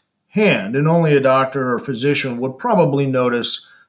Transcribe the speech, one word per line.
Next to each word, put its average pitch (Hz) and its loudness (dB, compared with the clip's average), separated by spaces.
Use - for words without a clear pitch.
hand, 127 0
and 147 0
only 165 2
a 135 4
doctor 131 0
or 113 -2
physician 131 -4
would 131 -6
probably 147 2
notice 123 -2